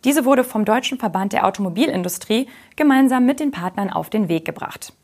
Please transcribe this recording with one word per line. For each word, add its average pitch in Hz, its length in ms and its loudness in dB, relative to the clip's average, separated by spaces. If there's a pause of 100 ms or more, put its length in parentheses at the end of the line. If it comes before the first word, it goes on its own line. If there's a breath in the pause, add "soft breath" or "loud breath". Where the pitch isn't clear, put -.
Diese 285 200 2
wurde 254 200 4
vom 214 200 -2
Deutschen 247 340 0
Verband 196 340 -4
der - 120 0
Automobilindustrie 190 1040 -2 (280 loud breath)
gemeinsam 262 500 4
mit 269 140 0
den 294 100 0
Partnern 185 400 -4
auf 165 180 -4
den 214 200 -2
Weg 160 160 0
gebracht. - 480 -10 (120)